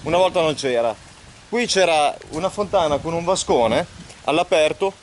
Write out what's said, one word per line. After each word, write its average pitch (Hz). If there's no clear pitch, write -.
una 156
volta 180
non 156
c'era. 117
Qui 240
c'era 165
una 175
fontana 175
con 160
un 170
vascone 160
all'aperto 165